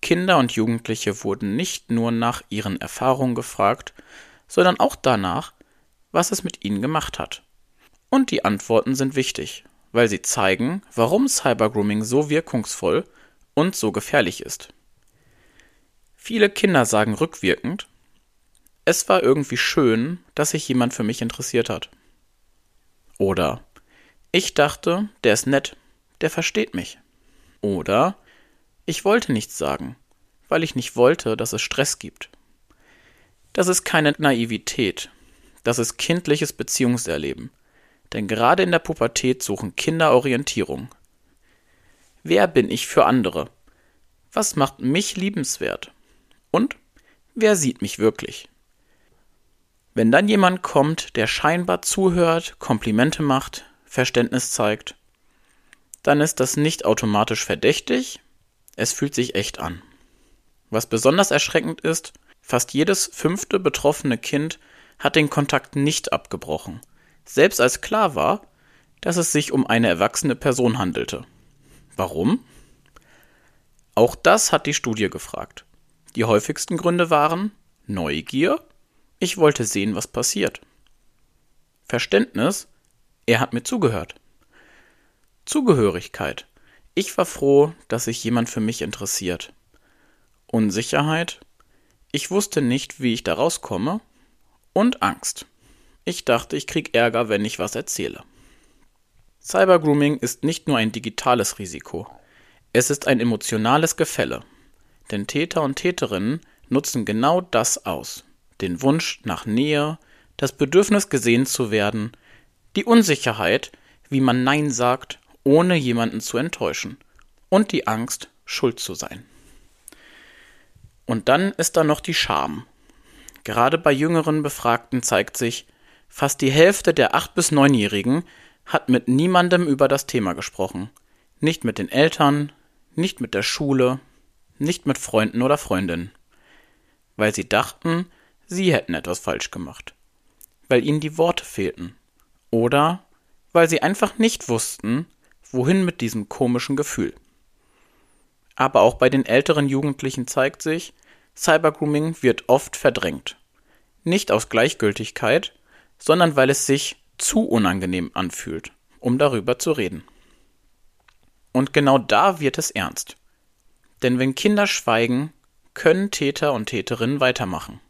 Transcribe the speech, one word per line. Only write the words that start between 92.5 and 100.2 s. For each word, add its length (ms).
nicht, 380
wie 140
ich 100
da 100
rauskomme. 640
Und 300
Angst, 440
ich 200
dachte, 320
ich 100
krieg 280
Ärger, 340
wenn 160
ich 140
was 160
erzähle. 480
Cybergrooming 800
ist 260